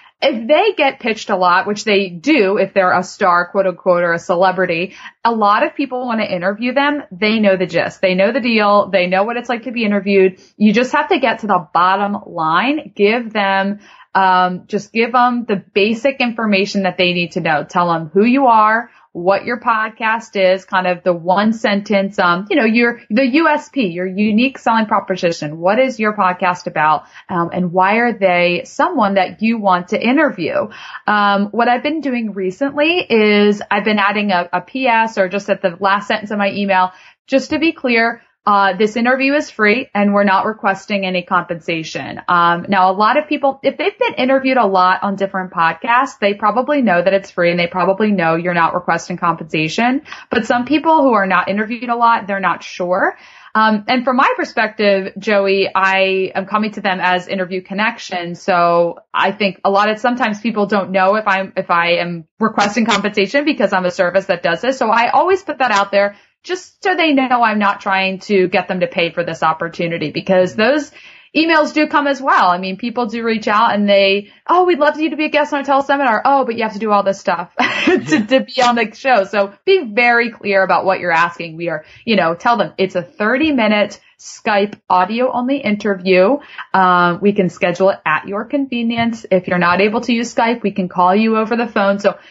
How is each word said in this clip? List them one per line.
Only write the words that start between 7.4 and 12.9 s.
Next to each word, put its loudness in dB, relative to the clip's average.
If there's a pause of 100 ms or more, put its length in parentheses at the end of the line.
the 0
gist. -4
They 2
know 2
the -2
deal. 2
They 2
know 2
what -6
it's -8
like -6
to -10
be -4
interviewed. 2 (160)
You 4
just 0
have 0
to 2
get 0
to -8
the 0
bottom 0 (100)
line. -2